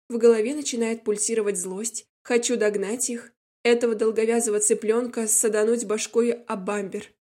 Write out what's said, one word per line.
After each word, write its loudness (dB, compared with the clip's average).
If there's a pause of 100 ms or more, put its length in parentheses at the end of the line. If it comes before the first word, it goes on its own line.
В -6
голове 4
начинает -4
пульсировать -2
злость. -8 (180)
«Хочу 0
догнать -2
их». -10 (300)
Этого 4
долговязого 0
цыплёнка 0
садануть 2
башкой 0
об -6
бампер. -6 (180)